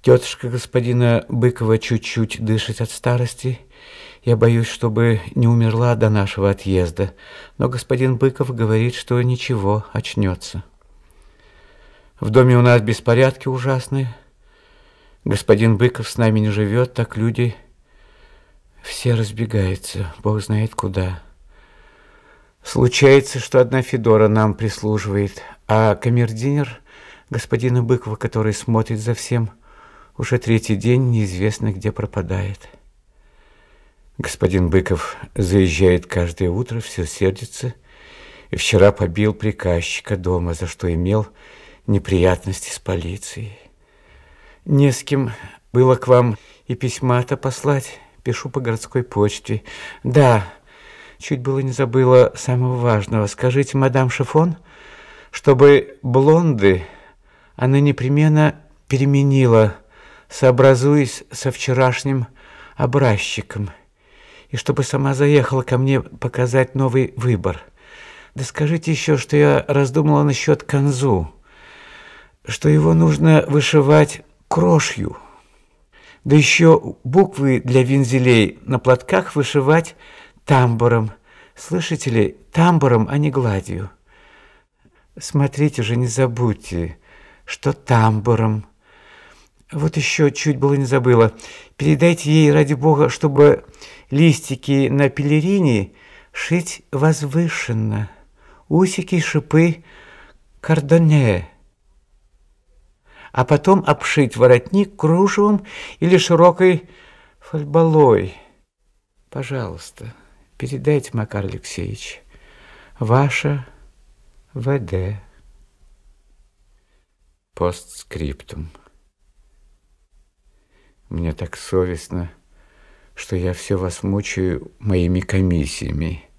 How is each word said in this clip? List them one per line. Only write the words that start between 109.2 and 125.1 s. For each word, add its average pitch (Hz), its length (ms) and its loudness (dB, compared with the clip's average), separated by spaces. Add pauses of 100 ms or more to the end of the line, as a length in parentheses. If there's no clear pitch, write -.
Пожалуйста, 113 840 -12 (440)
передайте, 135 540 -2
Макар 107 320 -6
Алексеевич. - 800 -12 (800)
Ваша 135 680 -2 (840)
В 135 260 -4
Д. 95 420 -8 (2250)
Постскриптум. 80 1160 -10 (2500)
Мне 82 220 -6
так - 260 -12
совестно, 90 720 -6 (840)
что - 200 -10
я 90 180 -4
всё - 240 -4
вас 90 260 -6
мучаю 95 760 -6
моими 90 420 0